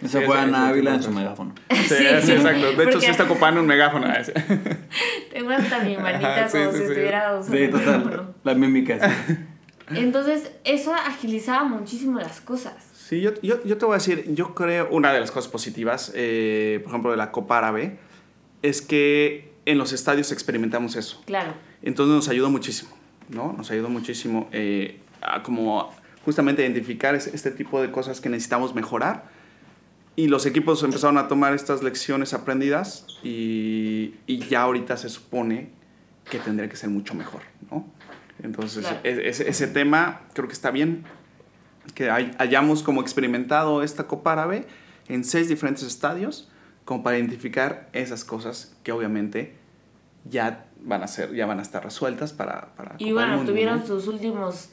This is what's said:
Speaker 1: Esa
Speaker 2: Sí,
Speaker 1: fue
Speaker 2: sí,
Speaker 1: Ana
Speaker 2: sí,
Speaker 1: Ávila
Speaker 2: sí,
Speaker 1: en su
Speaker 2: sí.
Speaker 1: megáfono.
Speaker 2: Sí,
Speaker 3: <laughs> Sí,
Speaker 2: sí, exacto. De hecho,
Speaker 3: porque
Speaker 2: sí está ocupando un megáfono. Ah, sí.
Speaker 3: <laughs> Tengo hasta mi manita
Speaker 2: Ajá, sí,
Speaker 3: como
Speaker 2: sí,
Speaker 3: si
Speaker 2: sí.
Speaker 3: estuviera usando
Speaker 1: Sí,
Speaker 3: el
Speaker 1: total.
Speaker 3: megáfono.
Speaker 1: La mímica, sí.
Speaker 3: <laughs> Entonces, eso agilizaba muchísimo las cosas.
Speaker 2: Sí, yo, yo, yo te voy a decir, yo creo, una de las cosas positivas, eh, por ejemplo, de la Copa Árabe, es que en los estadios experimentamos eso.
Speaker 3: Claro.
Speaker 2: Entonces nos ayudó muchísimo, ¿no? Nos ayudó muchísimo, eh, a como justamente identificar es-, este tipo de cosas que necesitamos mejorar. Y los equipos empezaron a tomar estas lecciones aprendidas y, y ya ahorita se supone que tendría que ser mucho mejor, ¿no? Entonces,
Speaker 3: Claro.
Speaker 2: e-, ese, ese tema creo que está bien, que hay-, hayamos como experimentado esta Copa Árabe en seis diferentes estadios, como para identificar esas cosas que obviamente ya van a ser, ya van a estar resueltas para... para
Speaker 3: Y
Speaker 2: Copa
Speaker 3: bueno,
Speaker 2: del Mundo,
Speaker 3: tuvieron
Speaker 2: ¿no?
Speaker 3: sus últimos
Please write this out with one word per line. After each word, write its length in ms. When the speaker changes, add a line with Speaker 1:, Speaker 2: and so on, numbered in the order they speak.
Speaker 1:
Esa 180
Speaker 2:
Sí, 60
Speaker 1:
fue 120
Speaker 2:
sí, 40
Speaker 1:
Ana 220
Speaker 2:
sí, 60
Speaker 1:
Ávila 220
Speaker 2:
sí, 40
Speaker 1:
en 60
su 80
Speaker 2:
sí. 60
Speaker 1:
megáfono. 380
Speaker 2:
Sí, 60
Speaker 3:
<laughs> 120
Sí, 80
Speaker 2:
sí, 100
exacto. 280
De 120
hecho, 40
Speaker 3:
porque 80
Speaker 2:
sí 100
está 140
ocupando 360
un 60
megáfono. 420
Ah, 160
sí. 80
Speaker 3:
<laughs> 1000
Tengo 180
hasta 300
mi 160
manita 400
Speaker 2:
Ajá, 120
sí, 100
Speaker 3:
como 140
Speaker 2:
sí, 60
Speaker 3:
si 60
Speaker 2:
sí. 60
Speaker 3:
estuviera 480
usando 180
Speaker 1:
Sí, 80
Speaker 3:
el 60
Speaker 1:
total. 340
Speaker 3:
megáfono. 300
Speaker 1:
La 100
mímica, 440
sí. 100
Speaker 3:
<laughs> 60
Entonces, 560
eso 300
agilizaba 680
muchísimo 560
las 200
cosas. 340
Speaker 2:
Sí, 280
yo, 100
yo, 220
yo 120
te 80
voy 100
a 40
decir, 260
yo 180
creo, 380
una 200
de 60
las 140
cosas 180
positivas, 640
eh, 680
por 80
ejemplo, 180
de 60
la 160
Copa 260
Árabe, 400
es 200
que 680
en 140
los 140
estadios 380
experimentamos 640
eso. 320
Speaker 3:
Claro. 280
Speaker 2:
Entonces 320
nos 140
ayudó 220
muchísimo, 420
¿no? 300
Nos 140
ayudó 160
muchísimo, 640
eh, 480
a 200
como 500
justamente 380
identificar 540
es-, 180
este 160
tipo 320
de 80
cosas 300
que 80
necesitamos 480
mejorar. 480
Y 140
los 180
equipos 380
empezaron 340
a 80
tomar 260
estas 300
lecciones 500
aprendidas 760
y, 920
y 100
ya 240
ahorita 340
se 120
supone 600
que 80
tendría 300
que 80
ser 140
mucho 240
mejor, 260
¿no? 160
Entonces, 460
Speaker 3:
Claro. 160
Speaker 2:
e-, 260
ese, 220
ese 160
tema 540
creo 140
que 80
está 160
bien, 340
que 160
hay-, 280
hayamos 440
como 200
experimentado 800
esta 240
Copa 260
Árabe 340
en 160
seis 240
diferentes 360
estadios, 640
como 160
para 160
identificar 720
esas 320
cosas 580
que 100
obviamente 640
ya 420
van 220
a 60
ser, 260
ya 120
van 120
a 40
estar 220
resueltas 480
para... 440
para 220
Speaker 3:
Y 120
Speaker 2:
Copa 40
Speaker 3:
bueno, 140
Speaker 2:
del 100
Mundo, 140
Speaker 3:
tuvieron 280
Speaker 2:
¿no? 60
Speaker 3:
sus 220
últimos 640